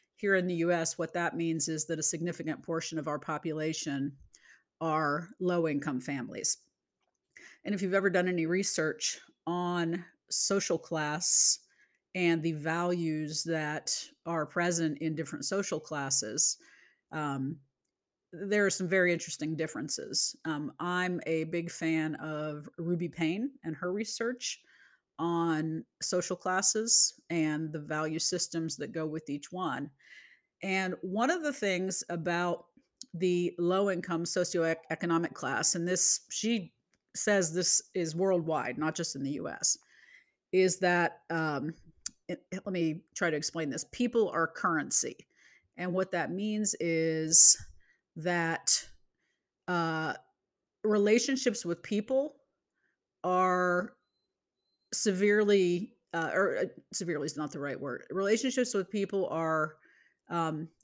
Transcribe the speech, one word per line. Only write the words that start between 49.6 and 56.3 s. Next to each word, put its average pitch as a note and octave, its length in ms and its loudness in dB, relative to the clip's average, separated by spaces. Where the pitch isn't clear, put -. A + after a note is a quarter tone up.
uh, D#3+ 480 -2
relationships G#3+ 800 2
with E3+ 180 -4
people C4 540 0
are F3+ 680 2
severely, G3+ 1000 4
uh, E3 200 -2